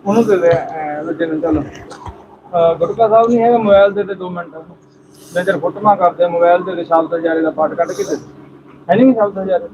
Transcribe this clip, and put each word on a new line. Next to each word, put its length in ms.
ਉਹਨੂੰ 200
ਦੇ 100
ਦੇ, 120
ਐਂ, 560
ਦੂਜੇ 220
ਨੂੰ, 140
ਚਲੋ। 220
ਅਹ, 1120
ਗੁਟਕਾ 340
ਸਾਹਿਬ 200
ਨਹੀਂ 120
ਹੈਗਾ, 180
ਮੋਬਾਈਲ 340
ਦੇ 100
ਦੇ 120
ਦੋ 160
ਮਿੰਟ। 260
ਮੈਂ 100
ਚਿਰ 140
ਫੋਟੋਆਂ 380
ਕਰਦੇ 280
ਆ, 40
ਮੋਬਾਈਲ 340
ਦੇ 120
ਦੇ, 100
ਸ਼ਬਦ 300
ਹਜ਼ਾਰੇ 260
ਦਾ 100
ਪਾਠ 240
ਕੱਢ 180
ਕੇ 120
ਦੇ 120
ਦੇ। 60
ਹੈ 60
ਨੀ 180
ਸ਼ਬਦ 240
ਹਜ਼ਾਰੇ? 360